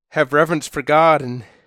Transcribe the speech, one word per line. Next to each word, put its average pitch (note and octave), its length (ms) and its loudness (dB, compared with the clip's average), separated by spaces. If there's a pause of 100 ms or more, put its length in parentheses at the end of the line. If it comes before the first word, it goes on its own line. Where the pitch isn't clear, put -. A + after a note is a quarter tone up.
(120)
have D3 200 -2
reverence D#3 380 0
for D3 120 -8
God D3+ 400 2
and, B2 220 -10 (240)